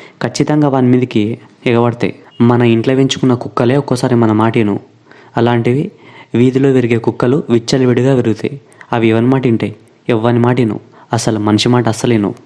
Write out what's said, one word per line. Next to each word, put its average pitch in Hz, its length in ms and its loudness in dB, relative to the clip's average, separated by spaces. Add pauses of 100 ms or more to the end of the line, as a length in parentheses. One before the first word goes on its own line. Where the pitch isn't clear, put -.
(220)
ఖచ్చితంగా 147 460 0
వాని 127 200 2
మీదకి 120 500 0 (280)
ఎగబడతాయి. 117 480 0 (260)
మన 120 220 2
ఇంట్లో 117 320 2
పెంచుకున్న 131 400 0
కుక్కలే 123 420 -2
ఒక్కోసారి 131 380 -2
మన 117 180 2
మాట 110 260 0
వినవు. 104 220 -2 (560)
అలాంటివి 120 560 -2 (420)
వీధిలో 127 340 2
విరిగే 120 300 2
కుక్కలు 123 520 -2
విచ్చలవిడిగా 123 640 0
విరుగుతాయి. 120 460 -4 (320)
అవి 113 160 2
ఎవరి 113 180 2
మాట 131 180 0
వింటాయి? 110 320 -2 (320)
ఎవ్వని 120 300 0
మాట 120 180 2
వినవు. 107 240 -2 (320)
అసలు 113 260 -2
మనిషి 107 300 0
మాట 120 200 2
అస్సలు 120 240 -2
వినవు. 104 220 0 (120)